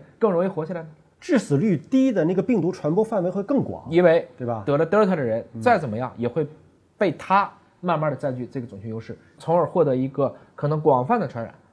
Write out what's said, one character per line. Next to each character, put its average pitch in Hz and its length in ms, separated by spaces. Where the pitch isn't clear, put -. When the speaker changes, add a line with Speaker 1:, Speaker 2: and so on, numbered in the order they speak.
Speaker 1:
更 220 120
容 175 140
易 190 40
活 - 180
下 185 80
来 165 80
呢？ 156 60
Speaker 2:
致 302 200
死 - 180
率 175 220
低 262 340
的 185 140
那 185 80
个 190 80
病 214 180
毒 175 100
传 160 240
播 214 80
范 208 220
围 180 60
会 190 120
更 185 220
广， - 240
Speaker 1:
因 170 160
为 165 320
Speaker 2:
对 123 100
吧？ 113 200
Speaker 1:
得 143 100
了 160 80
德 196 140
尔 214 80
塔 185 100
的 147 60
人， 113 200
Speaker 2:
嗯。 113 80
Speaker 1:
再 233 160
怎 151 100
么 104 80
样 120 220
也 120 100
会 151 180
被 190 140
它 - 380
慢 175 180
慢 151 120
地 127 80
占 135 180
据 123 100
这 135 140
个 117 60
种 98 120
群 110 120
优 113 100
势， - 160
从 165 200
而 170 60
获 180 180
得 135 140
一 131 120
个 135 260
可 147 140
能 151 100
广 131 280
泛 233 120
的 170 80
传 117 160
染， 107 120